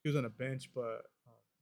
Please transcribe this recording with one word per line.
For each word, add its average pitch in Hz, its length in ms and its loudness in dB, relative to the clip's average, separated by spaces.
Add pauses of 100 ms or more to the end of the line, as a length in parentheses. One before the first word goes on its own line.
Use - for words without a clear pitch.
He 156 60 2
was 147 80 4
on 135 80 4
a 113 60 -2
bench, 131 440 -4
but, 117 300 -2 (220)
um, 117 160 -20 (200)